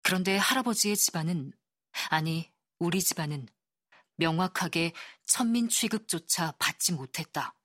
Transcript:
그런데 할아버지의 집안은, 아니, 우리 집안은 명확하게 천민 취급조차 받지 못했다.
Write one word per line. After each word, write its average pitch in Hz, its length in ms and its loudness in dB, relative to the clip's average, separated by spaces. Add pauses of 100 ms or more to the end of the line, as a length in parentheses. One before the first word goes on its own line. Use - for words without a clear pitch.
그런데 185 340 2
할아버지의 214 600 2
집안은, 160 560 0 (560)
아니, 160 420 0 (280)
우리 170 240 2
집안은 147 460 -4 (680)
명확하게 165 760 0 (340)
천민 233 420 2
취급조차 180 920 -2
받지 - 340 0
못했다. 139 640 -6 (100)